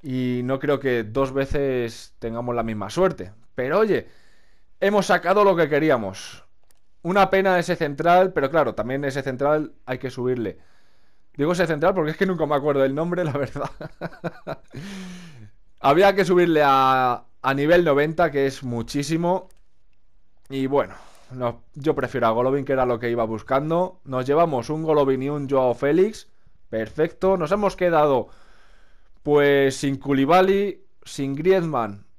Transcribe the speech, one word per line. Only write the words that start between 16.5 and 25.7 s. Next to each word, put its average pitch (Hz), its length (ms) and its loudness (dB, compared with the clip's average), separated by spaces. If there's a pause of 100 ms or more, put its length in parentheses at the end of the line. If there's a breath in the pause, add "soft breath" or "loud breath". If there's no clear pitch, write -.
a, 131 600 2 (160)
a 135 140 -2
nivel 160 300 4
noventa, 156 480 2
que 139 140 0
es 135 180 -6
muchísimo. 143 840 -4 (1000)
Y 135 180 -4
bueno, 139 280 0 (360 loud breath)
no, 127 320 -6 (120)
yo 156 200 -2
prefiero 123 320 -2
a 110 40 4
Golovin, 127 340 0
que 139 80 -2
era 131 120 2
lo 120 140 0
que 117 120 -4
iba 117 120 0
buscando. 147 840 -2
Nos 127 220 -6
llevamos 143 440 0
un 156 120 -4
Golovin 143 400 2
y 135 60 -4
un 143 200 -6
Joao 131 260 2